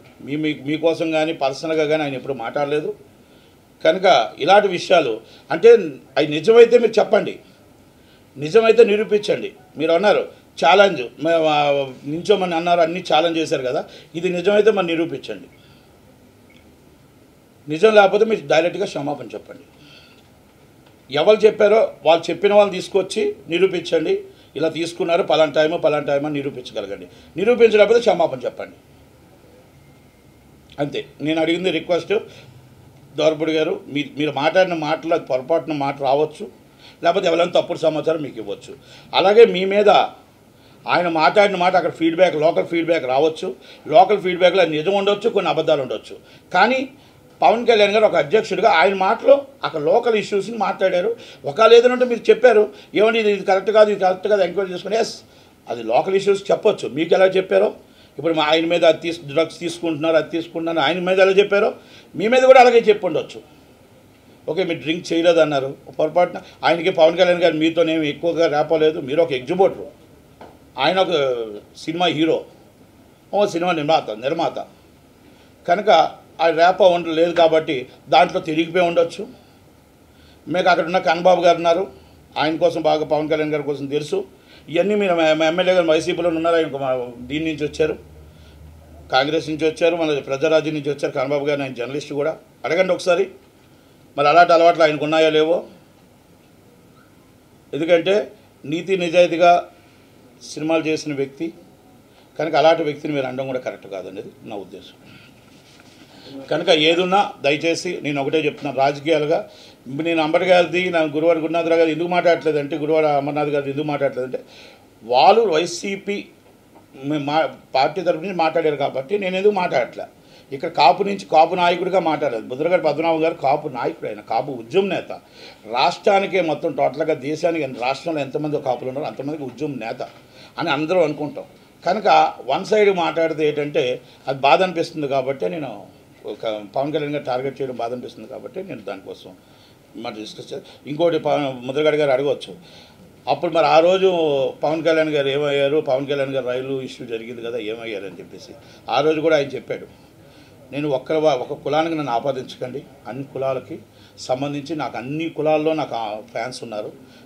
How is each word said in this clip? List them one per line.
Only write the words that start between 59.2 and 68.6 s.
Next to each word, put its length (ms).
డ్రగ్స్ 340
తీసుకుంటున్నారు, 560
అది 140
తీసుకుంటున్నారు, 580
ఆయన 120
మీద 200
ఎలా 120
చెప్పారో 420
మీ 120
మీద 140
కూడా 200
అలాగే 180
చెప్పి 260
ఉండొచ్చు. 360
ఓకే, 140
మీరు 160
డ్రింక్ 340
చేయలేదు 260
అన్నారు, 360
పొరపాటున 420
ఆయనకి 260
పవన్ 280
కళ్యాణ్ 240
గారు 120
మీతోనేమి 560
ఎక్కువగా 380
రేపలేదు. 520